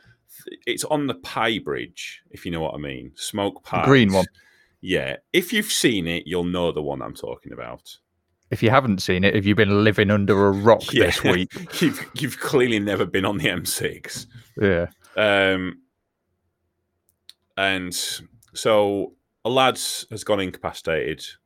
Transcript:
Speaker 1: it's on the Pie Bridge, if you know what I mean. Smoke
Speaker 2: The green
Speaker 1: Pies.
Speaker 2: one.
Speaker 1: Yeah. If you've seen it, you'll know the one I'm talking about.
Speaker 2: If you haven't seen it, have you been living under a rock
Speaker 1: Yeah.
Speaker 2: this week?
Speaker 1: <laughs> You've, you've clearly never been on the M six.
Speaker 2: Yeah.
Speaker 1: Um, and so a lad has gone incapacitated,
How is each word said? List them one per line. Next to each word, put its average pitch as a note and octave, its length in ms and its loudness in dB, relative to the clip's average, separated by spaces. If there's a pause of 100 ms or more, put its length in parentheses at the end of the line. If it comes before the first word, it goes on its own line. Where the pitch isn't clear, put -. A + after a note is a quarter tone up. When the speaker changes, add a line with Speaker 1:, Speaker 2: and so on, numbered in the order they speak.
(680)
Speaker 1:
it's - 180 -4
on D3 220 -4
the B2 80 -4
Pie A2+ 440 -4
Bridge, C2 720 -10
if - 160 -18
you F2+ 60 -6
know E2 100 -6
what D#2 120 -6
I C#2 40 -10
mean. C2+ 380 -12
Smoke - 540 -6
Speaker 2:
The F2+ 140 -2
green B2 260 6
Speaker 1:
Pies. F#2+ 60 2
Speaker 2:
one. F#2 100 4 (560)
Speaker 1:
Yeah. D2 360 -2 (140)
If F#3 220 0
you've G#3+ 180 0
seen G2+ 360 2
it, E2+ 180 -2
you'll F2 180 -2
know F2 300 0
the D#2 80 -4
one C#2+ 200 -6
I'm A1+ 120 -12
talking - 400 -14
about. A#1+ 440 -16 (520)
Speaker 2:
If - 120 -4
you A2+ 80 4
haven't A#2+ 320 4
seen F#2 220 0
it, G2 100 4
have G2+ 120 2
you G#2 100 4
been G2+ 300 4
living G#2 260 4
under G2+ 360 4
a G2 40 4
rock G2+ 400 4
Speaker 1:
Yeah. G#2+ 140 4
Speaker 2:
this - 180 -2
week? F#2 300 0
Speaker 1:
<laughs> - 280 -8
You've, C4+ 240 0 (100)
you've C3 240 -8
clearly B2 400 2
never G2+ 260 0
been F#2+ 180 -2
on G#2 140 0
the G#2+ 120 0
M F2 160 -4
six. - 600 -8 (320)
Speaker 2:
Yeah. F2+ 280 2 (280)
Speaker 1:
Um, F#2+ 640 0 (1800)
and F#2+ 380 -2 (600)
so G#2 600 0 (320)
a A2+ 40 -2
lad B2+ 260 2 (340)
has A2 160 -12
gone G2+ 160 0
incapacitated, D#2+ 840 -6 (220)